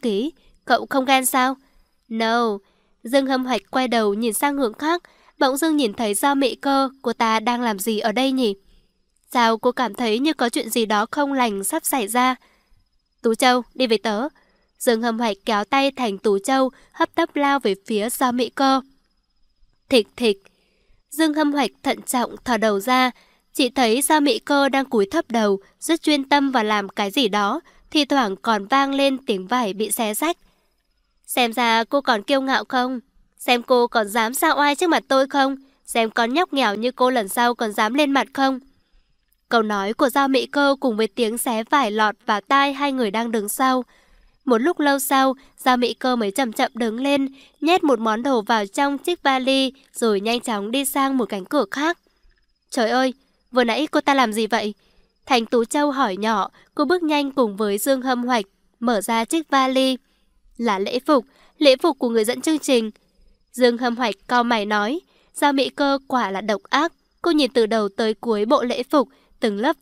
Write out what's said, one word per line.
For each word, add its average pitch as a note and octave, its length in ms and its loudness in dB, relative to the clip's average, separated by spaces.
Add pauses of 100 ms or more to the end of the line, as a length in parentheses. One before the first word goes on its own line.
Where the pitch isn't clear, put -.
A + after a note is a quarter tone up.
ký. A#3 300 -2 (320)
"Cậu A3+ 260 0
không C4+ 140 0
ghen C4 220 2
sao?" C4 300 0 (520)
"No." A3+ 500 -2 (440)
Dương C4+ 240 0
Hâm C4 180 0
Hoạch B3 260 -2
quay C4 180 0
đầu G#3+ 260 2
nhìn A3+ 180 -2
sang C#4+ 240 -2
hướng A#3+ 180 -2
khác, E4 280 -2 (360)
bỗng C#4 180 2
dưng D#4+ 200 0
nhìn A3 180 0
thấy G#3 200 -2
Do C#4+ 200 0
Mị C4+ 200 0
Cơ, C4+ 360 0 (120)
cô A#3 100 -2
ta A3 280 0
đang A#3+ 200 -2
làm A3 180 -2
gì A3 200 -2
ở G#3+ 140 0
đây C4 200 0
nhỉ? A#3+ 220 0 (800)
Sao A3+ 260 2
cô B3 140 0
cảm A3+ 220 -4
thấy A3 240 0
như D4+ 140 0
có A#3+ 160 -2
chuyện A#3 220 -4
gì A3+ 160 0
đó G#3+ 240 2
không C#4+ 220 -2
lành A3 320 0
sắp D#4+ 200 -4
xảy B3 240 -2
ra? B3 280 0 (840)
"Tú A3+ 120 2
Châu, B3 280 2 (120)
đi B3+ 120 0
với G#3+ 120 2
tớ." A3 300 -4 (500)
Dương A3+ 240 2
Hâm A#3 160 -2
Hoạch A3+ 260 -2
kéo G#3 200 0
tay C#4 260 0
Thành A#3 280 -4
Tú G3+ 200 0
Châu, C4 320 0 (220)
hấp - 220 -4
tấp E4 220 -2
lao C#4 220 0
về G3 160 0 (120)
phía G#3+ 240 -2
Do B3+ 220 0
Mị B3 160 -2
Cơ. C4+ 320 2 (1080)
Thịch A#3+ 280 2
thịch. A3 260 0 (680)
Dương D#4 240 0
Hâm D4 180 2
Hoạch C#4+ 180 0 (120)
thận C4 200 -2
trọng - 420 -4
thò A#3+ 120 0
đầu G#3 240 0
ra, B3+ 300 2 (440)
chỉ C4 140 2
thấy B3 340 2
Do D#4 180 2
Mị C4+ 180 2
Cơ C#4 300 2
đang C4+ 160 0
cúi A3 220 0
thấp D#4+ 220 -4
đầu, G#3 300 0 (220)
rất E4 220 -2
chuyên C#4+ 260 0
tâm C#4 220 2
vào A#3+ 140 0
làm G#3 240 -2
cái G3+ 220 -4
gì A#3+ 180 0
đó, G#3 320 0 (300)
thi D4+ 140 2
thoảng A#3+ 320 0
còn G#3 300 -2
vang C#4 280 0
lên C#4 240 0
tiếng F#3 280 -4
vải A#3+ 260 -2
bị G#3+ 180 -4
xé G#3+ 240 -2
rách. D#4+ 220 -2 (880)
"Xem A#3+ 260 0
ra A3+ 320 2
cô C#4+ 160 0
còn A#3 220 0
kiêu C4+ 180 0
ngạo C4 240 -2
không? B3+ 360 -2 (380)
Xem A#3+ 240 0
cô A#3+ 240 2
còn G#3+ 220 -2
dám A3+ 260 -2
sao D#4 240 0
oai C#4+ 180 2
trước F4+ 140 0
mặt B3 180 0
tôi C4+ 180 2
không? C4+ 300 0 (300)
Xem A3+ 240 -2
con A#3+ 240 -2
nhóc F4+ 180 0
nghèo A#3+ 220 0
như A3+ 180 -2
cô B3+ 180 2
lần A3+ 180 -2
sau A#3+ 260 0
còn A3 180 -4
dám A3 220 0
lên D4 160 2
mặt C4 240 2
không?" C4+ 260 0 (880)
Câu A#3 140 2
nói G#3 300 -2
của C4+ 160 0
Giao C#4 200 2
Mị B3 180 0
Cơ C#4+ 340 2
cùng A#3+ 160 0
với A3 100 0
tiếng A3+ 320 -4
xé A3+ 320 -4
vải C4+ 200 2
lọt G#3+ 240 0 (120)
vào G#3 140 0
tai C#4 320 2
hai C#4 200 -2
người B3 180 -2
đang A3+ 220 -4
đứng G#3 160 -2
sau. B3+ 360 0 (600)
Một B3 140 2
lúc D#4 220 0
lâu C#4+ 180 2
sau, C4+ 360 2 (240)
Giao B3+ 180 2
Mị A#3 180 0
Cơ B3+ 220 -2
mới G#3 140 -2
chậm A#3+ 220 -2
chậm - 220 -2
đứng A3+ 260 -4
lên, C#4 280 0 (320)
nhét E4+ 240 2
một C4 140 4
món A3 240 -2
đồ C4 180 0
vào G#3 260 0
trong C#4+ 320 -2
chiếc F4 240 -6
vali, C4 500 0 (220)
rồi G#3+ 260 0
nhanh A3+ 200 -2
chóng G#3+ 300 -4
đi C#4 140 -2
sang C4+ 340 0
một G#3+ 100 -2
cánh G3 160 -8
cửa C#4 260 0
khác. D#4 280 -2 (720)
"Trời A3+ 200 0
ơi, C4 240 0 (360)
vừa B3 140 2
nãy A#3 220 -2
cô D4 140 0
ta C#4 140 2
làm A#3+ 180 2
gì A3 140 -2
vậy?" G#3+ 280 -4 (520)
Thành A#3 200 2
Tú A#3 180 2
Châu D4 260 0
hỏi B3 260 -2
nhỏ, G#3 340 -2 (240)
cô D4 100 0
bước F4 180 2
nhanh D4 300 0
cùng G#3+ 240 0
với G3+ 220 -2
Dương C4+ 240 0
Hâm B3 220 -2
Hoạch, A#3+ 200 0 (360)
mở A#3 200 0
ra A3+ 240 -2
chiếc D#4+ 260 -4
vali. C4 460 2 (600)
"Là A3 220 -2
lễ G#3 280 -4
phục, C#4+ 180 4 (340)
lễ C4+ 180 6
phục D#4 220 0
của B3 100 -2
người A3+ 160 0
dẫn B3 160 -2
chương D#4+ 180 0
trình." A3+ 320 0 (640)
Dương A#3+ 260 2
Hâm A#3+ 180 -2
Hoạch A#3 180 -2 (140)
cau A#3+ 160 2
mày A#3 220 -2
nói, G#3+ 340 -2 (340)
"Giao C#4+ 180 2
Mị C4+ 160 0
Cơ C#4 300 0 (100)
quả A#3 220 -2
là G3 100 -6
độc G#3 220 -2
ác." D4 300 0 (300)
Cô F4 80 2
nhìn D4+ 220 2
từ A3+ 140 2
đầu G#3+ 220 0
tới A3 260 -2
cuối G#3+ 300 -2
bộ B3+ 180 2
lễ A#3+ 200 -4
phục, C#4 260 0 (320)
từng G#3 180 -2
lớp C#4 240 -2